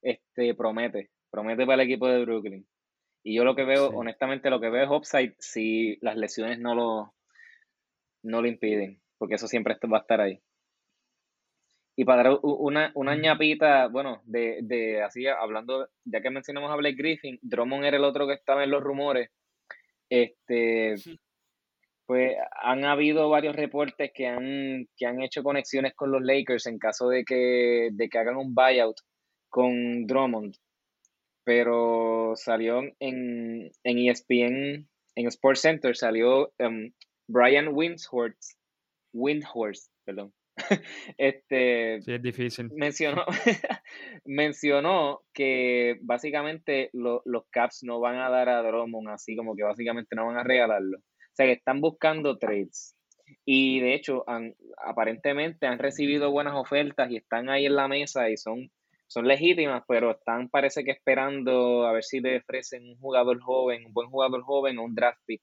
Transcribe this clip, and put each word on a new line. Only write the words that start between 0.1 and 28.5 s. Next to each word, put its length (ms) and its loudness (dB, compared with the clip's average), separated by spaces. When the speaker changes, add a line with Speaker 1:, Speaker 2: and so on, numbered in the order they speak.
Speaker 1:
promete, 560 -4
promete 340 -2
para 180 4
el 60 2
equipo 180 -2
de 180 2
Brooklyn. 420 -6
Y 120 -6
yo 100 2
lo 120 4
que 80 -2
veo, 240 2
Speaker 2:
Sí. 80 -4
Speaker 1:
honestamente, 540 -4
lo 100 0
que 80 -2
veo 160 2
es 60 -2
upside 480 0
si 640 -2
las 140 -2
lesiones 420 -4
no 160 -2
lo, 400 -2
no 200 -2
lo 60 0
impiden, 520 -4
porque 200 -4
eso 120 -6
siempre 240 -2
est-, 180 -4
va 80 4
a 40 4
estar 180 2
ahí. 220 -2
Y 80 0
para 200 6
dar 80 8
u-, 180 0
una, 340 0
una 180 -2
Speaker 2:
Ujú. 100 -2
Speaker 1:
ñapita, 680 4
bueno, 380 -6
de, 360 -2
de, 400 -2
así, 240 -4
hablando, 640 -4
ya 160 -4
que 100 -4
mencionamos 400 -8
a 60 -2
Blake 200 0
Griffin, 440 -4
Drummond 460 -2
era 100 4
el 80 4
otro 220 2
que 80 -2
estaba 300 0
en 60 0
los 120 2
rumores. 480 -2
Este, 880 2
Speaker 3:
Sí. 200 -18
Speaker 1:
pues, 280 2
han 220 0
habido 460 2
varios 260 2
reportes 580 -4
que 120 -4
han, 680 -6
que 100 -4
han 160 -4
hecho 200 -6
conexiones 520 -2
con 160 -4
los 120 2
Lakers 440 2
en 120 -8
caso 300 0
de 160 2
que, 680 2
de 160 -2
que 100 -2
hagan 180 0
un 180 -6